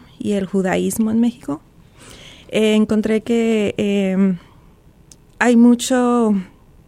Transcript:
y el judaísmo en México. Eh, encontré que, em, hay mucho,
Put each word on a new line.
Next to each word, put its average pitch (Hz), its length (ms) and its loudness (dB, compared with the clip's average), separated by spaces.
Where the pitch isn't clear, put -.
y 208 140 -6
el 196 140 -4
judaísmo 190 640 -2
en 220 100 0
México. 240 400 -4
Eh, 214 240 0
encontré 214 480 0
que, 226 560 -2
em, 196 580 0
hay 233 160 4
mucho, 240 760 2